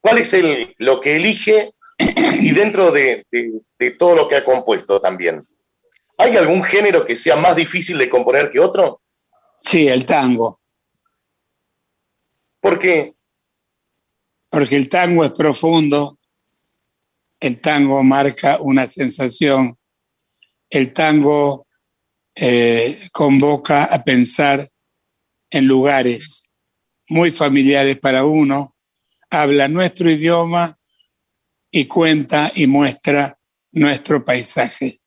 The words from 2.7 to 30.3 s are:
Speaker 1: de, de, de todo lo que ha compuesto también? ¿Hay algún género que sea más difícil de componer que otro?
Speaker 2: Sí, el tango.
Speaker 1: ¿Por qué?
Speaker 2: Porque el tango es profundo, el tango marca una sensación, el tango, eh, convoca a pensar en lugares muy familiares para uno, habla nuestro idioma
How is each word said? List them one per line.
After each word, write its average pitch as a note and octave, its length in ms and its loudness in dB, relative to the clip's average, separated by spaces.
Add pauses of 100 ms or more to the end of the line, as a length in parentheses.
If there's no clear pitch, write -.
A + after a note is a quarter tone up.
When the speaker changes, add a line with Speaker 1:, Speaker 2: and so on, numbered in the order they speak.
Speaker 1:
de, C3 400 -2
de, A#2 220 -6 (260)
de B2 140 -2
todo F3 220 4
lo D3 140 2
que C#3+ 80 0
ha C#3 80 0
compuesto A2 560 0
también? F2 420 -4 (760)
¿Hay A3+ 200 2
algún F#3 260 2
género F#3+ 420 0
que A#2 120 -6
sea D#3 200 0
más F3 200 2
difícil E3 420 -6
de B2+ 100 0
componer C3 420 0
que B2+ 100 0
otro? F3+ 420 0 (600)
Speaker 2:
Sí, D#3 260 2
el B2+ 180 0
tango. B2+ 540 0 (2000)
Speaker 1:
¿Por F#3+ 180 0
qué? E3+ 360 -2 (1300)
Speaker 2:
Porque C#3+ 280 -2
el C3+ 120 0
tango F3 360 2
es C3+ 80 -2
profundo, D3+ 880 0 (1200)
el B2 200 -6
tango C#3 420 0
marca C#3 580 2
una C3+ 260 0
sensación, C3 920 -2 (920)
el C3 220 -2
tango, D3 760 0 (720)
eh, A#2+ 680 0
convoca C#3+ 760 0
a D3 200 -2
pensar C#3 640 0 (840)
en C3+ 160 0
lugares C3 840 0 (580)
muy D#3+ 240 0
familiares C#3 640 0
para C3 260 0
uno, C#3+ 520 -2 (540)
habla C#3+ 360 0
nuestro E3+ 440 -2
idioma E3+ 680 -2 (920)